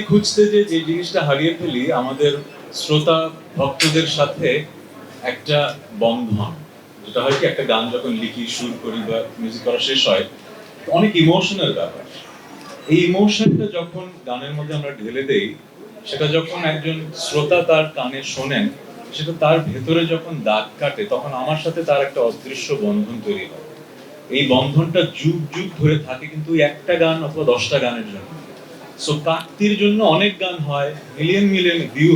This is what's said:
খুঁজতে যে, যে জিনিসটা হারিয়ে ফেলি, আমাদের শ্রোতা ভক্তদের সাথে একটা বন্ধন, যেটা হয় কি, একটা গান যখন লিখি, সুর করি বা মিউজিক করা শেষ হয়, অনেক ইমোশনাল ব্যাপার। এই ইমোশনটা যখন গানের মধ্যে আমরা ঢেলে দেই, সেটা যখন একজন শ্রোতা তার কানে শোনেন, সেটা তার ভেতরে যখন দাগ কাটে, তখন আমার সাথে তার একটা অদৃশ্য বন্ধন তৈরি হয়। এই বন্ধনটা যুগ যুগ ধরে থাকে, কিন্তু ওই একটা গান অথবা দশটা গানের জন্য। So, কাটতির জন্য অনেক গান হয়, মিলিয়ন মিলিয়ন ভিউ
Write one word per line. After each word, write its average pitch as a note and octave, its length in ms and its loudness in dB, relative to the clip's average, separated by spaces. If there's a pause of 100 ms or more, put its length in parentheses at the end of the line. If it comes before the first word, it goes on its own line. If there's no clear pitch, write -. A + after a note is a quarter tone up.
খুঁজতে G#3 340 4 (120)
যে, G#3 80 6 (100)
যে E3 160 2
জিনিসটা F3 400 -2
হারিয়ে D3+ 320 2
ফেলি, B2 240 -2 (180)
আমাদের C3+ 300 0 (480)
শ্রোতা D#3 380 4 (400)
ভক্তদের D#3 500 2 (100)
সাথে D3+ 300 0 (840)
একটা D3 280 0 (440)
বন্ধন, A2 480 0 (520)
যেটা A#2 200 -4
হয় C#3 160 2
কি, D#3+ 120 0
একটা C#3 200 -4
গান A2+ 120 2 (120)
যখন B2 160 -4 (120)
লিখি, A#2 200 -6 (120)
সুর A#2+ 180 -6 (100)
করি A2+ 160 -6 (100)
বা A2+ 80 0 (220)
মিউজিক A2+ 260 -6
করা A#2+ 140 2 (100)
শেষ C3+ 200 -2
হয়, F#2+ 160 4 (720)
অনেক G#3 140 6 (120)
ইমোশনাল E3+ 560 4
ব্যাপার। - 240 -6 (880)
এই E3+ 160 8
ইমোশনটা G#3 580 4 (120)
যখন E3+ 280 -8 (220)
গানের C3 300 -8
মধ্যে D3+ 220 -8
আমরা C#3+ 120 -6 (100)
ঢেলে A#2+ 300 -6
দেই, G#2+ 160 0 (640)
সেটা D3+ 160 -2 (100)
যখন F3 240 -2 (120)
একজন D#3 260 -4 (260)
শ্রোতা F3 360 2 (100)
তার D#3 160 6 (120)
কানে C3+ 240 -6 (120)
শোনেন, C3 320 0 (500)
সেটা D#3 180 -6 (100)
তার D#3+ 140 6 (120)
ভেতরে D#3+ 320 0 (120)
যখন E3 200 -4 (140)
দাগ G#2+ 180 2 (140)
কাটে, C#3 240 -2 (100)
তখন - 180 -4 (100)
আমার D3+ 220 0
সাথে E3 260 -2
তার C#3+ 180 4
একটা C#3 220 -2
অদৃশ্য C3 380 -8 (180)
বন্ধন G#2+ 400 0
তৈরি G2 260 -2
হয়। - 140 -16 (680)
এই D3+ 80 2 (100)
বন্ধনটা D#3 480 2 (180)
যুগ E3+ 180 2 (160)
যুগ F#3 140 -4 (120)
ধরে D3+ 180 4 (100)
থাকে, C3 260 -10
কিন্তু D#3 200 -8
ওই D#3 160 4
একটা - 240 -2 (100)
গান D#3+ 140 2 (100)
অথবা D#3 160 -4 (100)
দশটা C3+ 320 0
গানের A#2 280 -4
জন্য। F2+ 160 -14 (760)
So, D3+ 80 -2 (140)
কাটতির G3+ 540 0
জন্য G#3 180 4 (160)
অনেক G3+ 180 4 (100)
গান F3+ 140 -4 (100)
হয়, C#3+ 220 -2 (280)
মিলিয়ন F#3 280 4 (100)
মিলিয়ন F3 260 2 (120)
ভিউ D#3 220 6